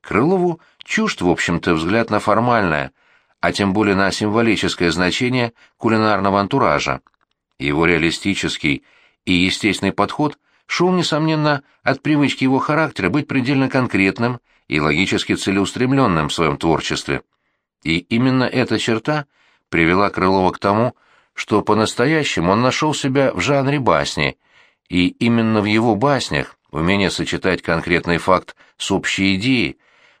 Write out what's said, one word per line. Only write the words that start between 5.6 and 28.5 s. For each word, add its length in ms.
кулинарного 640
антуража. 600
Его 280
реалистический 960
и 80
естественный 600
подход 460
шел, 260
несомненно, 720
от 200
привычки 420
его 140
характера 520
быть 180
предельно 400
конкретным – 720
и 120
логически 540
целеустремленным 920
в 40
своем 240
творчестве. 680
И 160
именно 460
эта 340
черта 480
привела 420
Крылова 420
к 60
тому, 360
что 280
по-настоящему 920
он 100
нашел 320
себя 380
в 80
жанре 380
басни, 600
и 200
именно 520
в 60
его 300
баснях 600
умение 400
сочетать 520
конкретный 560
факт 380